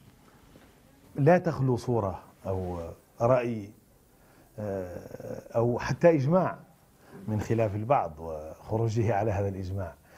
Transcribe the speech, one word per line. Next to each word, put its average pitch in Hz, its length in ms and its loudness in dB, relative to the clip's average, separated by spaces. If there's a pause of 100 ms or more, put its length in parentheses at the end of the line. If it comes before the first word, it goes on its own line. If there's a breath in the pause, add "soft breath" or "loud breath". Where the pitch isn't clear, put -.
(1160 soft breath)
لا 156 220 6
تخلو 135 380 0
صورة 101 460 -2 (240)
أو 92 320 -4 (420)
رأي، 120 500 2 (880 soft breath)
آه، 95 840 -8 (140)
أو 117 220 2
حتى 151 320 4
إجماع 151 480 4 (720 loud breath)
من 107 120 0
خلاف 110 340 0
البعض 107 440 0
وخروجه 101 960 -2
على 107 160 2
هذا 101 180 0
الإجماع. 95 460 -6 (240 loud breath)